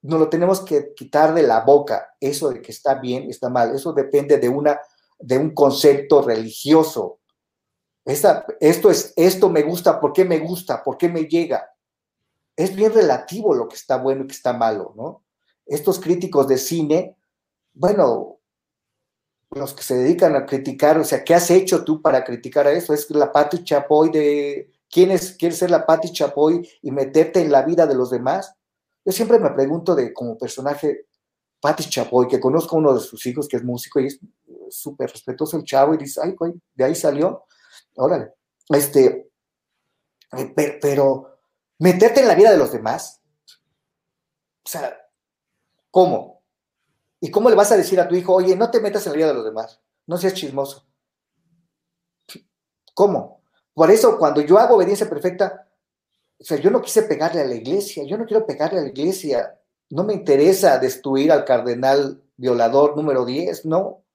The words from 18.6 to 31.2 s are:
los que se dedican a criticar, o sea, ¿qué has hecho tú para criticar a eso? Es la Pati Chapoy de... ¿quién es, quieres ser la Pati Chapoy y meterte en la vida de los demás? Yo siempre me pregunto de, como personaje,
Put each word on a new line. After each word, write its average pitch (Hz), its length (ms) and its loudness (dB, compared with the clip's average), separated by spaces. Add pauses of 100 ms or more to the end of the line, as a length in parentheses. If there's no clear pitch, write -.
los 135 200 -10
que - 100 -18
se - 120 -6
dedican 156 420 2
a 135 80 -2
criticar, 147 540 0
o 156 60 0
sea, - 200 -4
¿qué 165 100 2
has 170 160 2
hecho 180 340 4
tú 156 180 -4
para 135 220 0
criticar 127 420 -4
a 143 60 4
eso? 151 200 -2
Es 147 180 -4
la 147 220 0
Pati 147 320 0
Chapoy 151 460 2
de... 147 600 -2 (180)
¿quién 185 220 4
es, 180 240 -4
quieres 165 220 -4
ser 180 120 -2
la 165 160 2
Pati 165 260 0
Chapoy 160 560 0 (140)
y 143 80 -10
meterte 147 500 0
en 151 120 0
la 135 100 4
vida 165 240 2
de 143 80 0
los 127 160 -2
demás? 131 440 -4 (500)
Yo 185 80 -2
siempre 226 260 2
me 175 120 2
pregunto 165 440 -2
de, 127 180 -2
como 117 240 -10
personaje, 139 680 -6 (540)